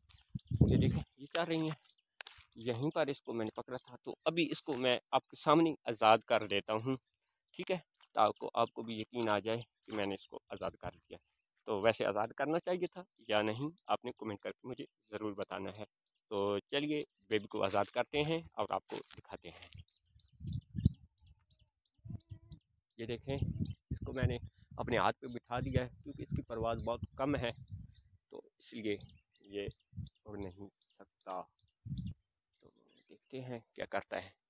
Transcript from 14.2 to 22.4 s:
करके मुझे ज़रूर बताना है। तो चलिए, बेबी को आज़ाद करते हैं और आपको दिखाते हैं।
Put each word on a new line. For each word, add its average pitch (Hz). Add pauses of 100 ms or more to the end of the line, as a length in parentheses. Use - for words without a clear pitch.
करके -
मुझे 131 (280)
ज़रूर 107
बताना 98
है। 104 (460)
तो 101 (140)
चलिए, 147 (280)
बेबी 107
को 107
आज़ाद 101
करते 147
हैं 165 (160)
और 104
आपको 95
दिखाते -
हैं। - (3250)